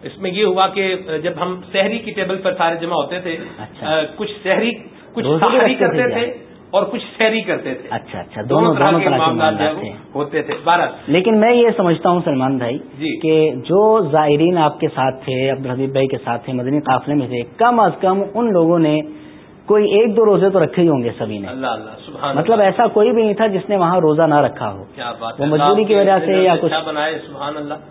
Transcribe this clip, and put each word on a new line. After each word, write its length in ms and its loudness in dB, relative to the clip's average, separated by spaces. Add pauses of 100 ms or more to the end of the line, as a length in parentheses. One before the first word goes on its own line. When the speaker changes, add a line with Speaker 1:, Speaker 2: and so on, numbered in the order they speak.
Speaker 1:
اس 140 -14
میں 140 -6
یہ 140 0
ہوا 220 2
کہ 280 -2 (280)
جب 80 -2 (100)
ہم 200 -6 (100)
سحری 280 -2
کی 120 -10
ٹیبل 240 -4
پر 220 -2
سارے 240 0
جمع 140 -4
ہوتے 240 -4
تھے، 180 -8 (200)
Speaker 2:
اچھا۔ 400 -6
Speaker 1:
آ، 40 0 (140)
کچھ 160 -8 (120)
سحری، 280 0 (420)
کچھ 120 -6
Speaker 2:
روزے 260 2
بھی 80 4
Speaker 1:
سحری 120 4
Speaker 2:
رکھتے 160 0
تھے 100 0
Speaker 1:
کرتے 120 0
Speaker 2:
کیا؟ 160 -2
Speaker 1:
تھے 80 -8 (360)
اور 140 0
کچھ 180 -6
سحری 400 -2
کرتے 320 -6
تھے۔ 160 -12
Speaker 2:
اچھا، 300 -10
اچھا، 220 -12
Speaker 1:
دونوں 200 2
Speaker 2:
دونوں، 140 4
Speaker 1:
طرح 120 2
Speaker 2:
دونوں 120 4
Speaker 1:
کے 60 0
Speaker 2:
طرح 80 2
کے 60 2
Speaker 1:
معاملات 340 2
جو 60 -6
ہے 40 0
Speaker 2:
معاملات 300 -4
Speaker 1:
وہ 40 -16
Speaker 2:
تھے۔ 220 -10
Speaker 1:
ہوتے 220 -2
تھے۔ 120 -6 (100)
بہرحال، 260 2 (180)
Speaker 2:
لیکن 320 2
میں 140 4
یہ 240 6
سمجھتا 320 2
ہوں 160 2
سلمان 320 0
بھائی 200 -4
Speaker 1:
جی۔ 420 -8
Speaker 2:
کہ 360 2
جو 560 2
زائرین 460 4
آپ 220 0
کے 80 -2
ساتھ 380 -4
تھے، 240 -2
عبدالحبیب 420 -4
بھائی 160 0
کے 160 -4
ساتھ 220 -4
تھے، 80 -8
مدنی 260 -2
قافلے 340 -2
میں 140 0
تھے، 140 -4 (160)
کم 220 2
از 120 4 (100)
کم 220 0 (100)
ان 200 -2
لوگوں 260 4
نے 220 2 (640)
کوئی 260 2
ایک 260 4
دو 80 4
روزے 240 4
تو 140 4
رکھے 180 0
ہی 60 4
ہوں 160 2
گے 140 -2
سبھی 200 -6
نے۔ 100 -10
Speaker 1:
اللہ، 200 -8
اللہ، 220 -8 (160)
سبحان 300 -6
Speaker 2:
مطلب 160 0
Speaker 1:
اللہ۔ 120 4
Speaker 2:
ایسا 240 4
کوئی 240 4
بھی 120 2
نہیں 100 2
تھا 140 0
جس 220 -4
نے 80 0
وہاں 220 2
روزہ 220 4
نہ 140 4
رکھا 360 0
ہو۔ 120 -12 (120)
Speaker 1:
کیا 240 -8
بات 200 -10
Speaker 2:
وہ 60 -2
Speaker 1:
ہے۔ 60 0
Speaker 2:
مجبوری 200 4
Speaker 1:
اللہ 160 2
Speaker 2:
کی 80 2
وجہ 160 4
Speaker 1:
آپ 80 4
کے 60 -4
Speaker 2:
سے 80 0
یا 200 4
Speaker 1:
اچھا 140 0
Speaker 2:
کچھ۔ 200 -2
Speaker 1:
بنائے، 400 -4
سبحان 300 -10
اللہ۔ 160 -8 (180)